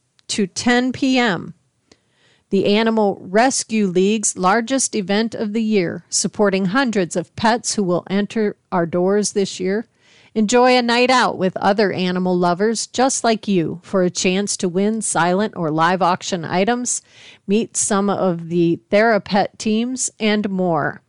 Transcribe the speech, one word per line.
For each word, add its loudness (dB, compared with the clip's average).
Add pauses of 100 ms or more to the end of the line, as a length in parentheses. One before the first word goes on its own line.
(280)
to -2
ten 0
P 0
M, -2 (960)
the 2
Animal 2
Rescue 0
League's 0
largest 0
event -2
of -4
the -2
year, 0
supporting 0
hundreds 0
of -6
pets 0
who 0
will -2
enter -2 (160)
our 0
doors 0
this -2
year. -4 (480)
Enjoy 4
a 2
night 2
out 2
with -2
other 2
animal -2
lovers 0
just -2
like 0
you 0
for 0
a 2
chance -2
to -2
win -2
silent 0
or -2
live 2
auction -2
items, -2 (460)
meet 0
some 0
of -2
the 2 (120)
Therapet 2
teams, -2
and 0
more. -2